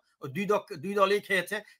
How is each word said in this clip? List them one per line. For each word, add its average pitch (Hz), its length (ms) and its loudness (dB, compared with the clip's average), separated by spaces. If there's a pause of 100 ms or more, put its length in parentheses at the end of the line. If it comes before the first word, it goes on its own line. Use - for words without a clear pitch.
(200)
ও 147 60 -10
দুই 165 200 -6
দক-, 196 300 0
দুই 180 180 -6
দলই 202 260 4
খেয়েছে। 196 400 0 (200)